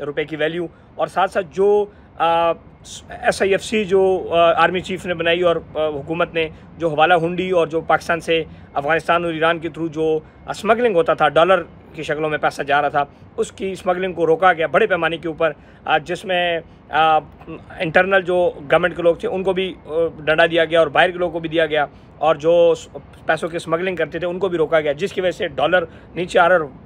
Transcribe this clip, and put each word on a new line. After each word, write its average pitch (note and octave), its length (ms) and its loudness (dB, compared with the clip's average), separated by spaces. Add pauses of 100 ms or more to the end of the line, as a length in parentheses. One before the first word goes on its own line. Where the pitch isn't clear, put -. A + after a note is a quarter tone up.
रुपये D3 240 -6
की D#3 100 -10
वैल्यू। D#3+ 340 -4 (300)
और D#3+ 80 0
साथ F3+ 200 0
साथ G3 160 -4
जो, G3+ 500 0 (260)
अ, E3 340 2 (580)
एसआईएफ़सी G3+ 720 0
जो, F#3+ 320 2
अ, D3 180 -4
आर्मी E3+ 460 4
चीफ F3+ 240 -8
ने F3+ 80 -4
बनाई E3+ 280 0
और, E3+ 160 2
अ, D3+ 220 -8
हुकूमत D#3 560 -4
ने D#3+ 160 -4 (260)
जो D#3+ 120 -2
हवाला D#3 260 4
हुंडी F3 360 -2
और E3 180 2
जो D#3+ 120 -4
पाकिस्तान D#3+ 380 0
से E3 260 -2 (300)
अफ़गानिस्तान D#3+ 500 0
और E3 100 -4
ईरान E3 240 0
के E3 100 -8
through D#3+ 200 -8
जो, D#3 360 -2 (220)
अ, C#3+ 60 -8
स्मगलिंग A3 420 0
होता D#3+ 200 2
था, D3+ 140 2
डॉलर E3+ 280 4 (380)
की D#3 80 -10
शक्लों D#3 260 -4
में D3+ 100 -2
पैसा D#3 240 -2
जा C#3+ 160 2
रहा D3 100 0
था, C#3+ 220 -2 (260)
उसकी G#3 380 -6
स्मगलिंग F3+ 400 -4
को E3 100 0
रोका D#3+ 280 4
गया D#3+ 140 -2
बड़े F3+ 200 2
पैमाने E3 300 -2
के D#3+ 100 -10
ऊपर, D#3 260 -2 (340)
अ, D3+ 100 2
जिसमें, F3 640 -4 (300)
अ, D#3 280 2 (640)
इंटरनल F#3+ 400 2
जो F3+ 400 0
गवर्नमेंट D#3+ 340 0
के E3+ 80 -6
लोग E3+ 200 2
थे A3 40 -4
उनको F#3+ 260 -2
भी, F#3 160 -4
अ, - 60 -12 (440)
डंडा D#3 280 2
दिया E3 180 2
गया E3 140 2
और D#3+ 100 4
बाहर D#3 220 2
के F3 60 -10
लोगों F3 160 -2
को E3+ 60 -6
भी E3 100 -8
दिया D#3+ 160 0
गया D3+ 240 -2 (320)
और D#3 160 2
जो E3 380 4
स-, - 140 -10 (380)
पैसों E3 220 -2
की E3 100 -8
स्मगलिंग E3+ 380 -4
करते D#3+ 220 -4
थे F3 60 -4
उनको F#3 240 -4
भी F3 80 -4
रोका D#3+ 220 2
गया, D3 140 0
जिसकी F#3 280 -6
वजह F3+ 100 0
से F3 160 -6
डॉलर D#3+ 400 0 (280)
नीचे F3+ 240 0
आ E3+ 80 6
रहा F3+ 100 6
है D#3+ 60 0
और C3+ 80 -10 (140)